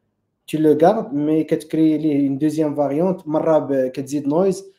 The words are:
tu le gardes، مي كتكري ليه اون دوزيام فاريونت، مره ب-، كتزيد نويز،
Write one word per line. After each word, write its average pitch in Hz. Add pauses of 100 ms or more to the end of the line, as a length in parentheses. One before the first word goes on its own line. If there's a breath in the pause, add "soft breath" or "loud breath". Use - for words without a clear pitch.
(520)
tu 156
le 151
gardes، 208
مي 151
كتكري 156
ليه 143
اون 135
دوزيام 151
فاريونت، 151
مره 160
ب-، 135
كتزيد 139
نويز، 180 (140 loud breath)